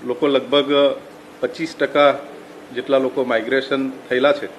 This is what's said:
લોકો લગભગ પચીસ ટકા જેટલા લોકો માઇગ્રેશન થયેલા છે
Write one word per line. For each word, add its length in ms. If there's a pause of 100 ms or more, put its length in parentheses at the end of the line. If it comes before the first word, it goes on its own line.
લોકો 220
લગભગ 460 (680)
પચીસ 360
ટકા 420 (560)
જેટલા 240
લોકો 260
માઇગ્રેશન 640
થયેલા 420
છે 140 (120)